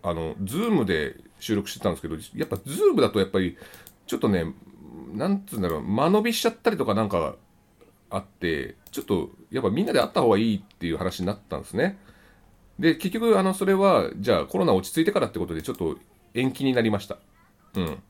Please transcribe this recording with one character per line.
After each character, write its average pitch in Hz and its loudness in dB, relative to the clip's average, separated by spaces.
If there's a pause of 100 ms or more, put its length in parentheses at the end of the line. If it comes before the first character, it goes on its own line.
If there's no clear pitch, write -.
あ 87 -2
の、 80 -6
Zoom 147 0
で 78 -2 (240)
収 110 -2
録 98 -4
し - -10
て - -14
た - -2
ん - -2
で - -6
す - -14
け 80 -8
ど、 80 -6 (200)
や 110 -4
っ - -20
ぱ 98 -4
Zoom 233 2
だ 113 4
と 110 0
や 95 4
っ - -14
ぱ 98 0
り、 90 -2 (480)
ち - -6
ょ - -4
っ - -4
と 123 2
ね、 82 0 (580)
な 120 -2
ん 196 0
つ - -12
う - -6
ん 98 -2
だ 87 0
ろ 80 0
う、 69 -6
間 107 0
延 208 4
び 233 0
し - -4
ち 233 0
ゃ 226 4
っ 226 -14
た - 0
り 208 -2
と 135 0
か 104 0
な 110 2
ん 104 0
か 85 -2 (760)
あ 98 -6
っ 98 -8
て、 76 -4 (140)
ち 139 -8
ょ - -14
っ - -14
と 85 -2 (200)
や 127 -4
っ 120 -4
ぱ 95 2
み 139 0
ん 233 0
な 127 -4
で - 4
会 - 2
っ - -10
た - 2
方 120 4
が 101 6
い 113 2
い - -2
っ - -16
て 87 -6
い 82 -2
う 78 -2
話 92 -6
に 90 -2
な 104 -2
っ 104 -12 (100)
た 69 -6
ん - -10
で - -16
す - -14
ね。 185 0 (800)
で、 160 4
結 175 -4
局、 226 4
あ 190 4
の、 190 2
そ 190 -4
れ 190 4
は、 190 4
じ 156 0
ゃ 85 4
あ - -2
コ - -4
ロ 185 2
ナ 143 4
落 95 0
ち - -12
着 160 2
い - 4
て 202 2
か 196 2
ら 127 2
っ - -8
て - -8
こ 85 -2
と 82 -6
で 78 -6
ち - -8
ょ - -6
っ - -10
と 78 -4 (360)
延 127 0
期 139 -6
に 131 4
な 123 4
り 113 2
ま 101 0
し - -16
た。 - -12 (560)
う 95 -2
ん。 80 -4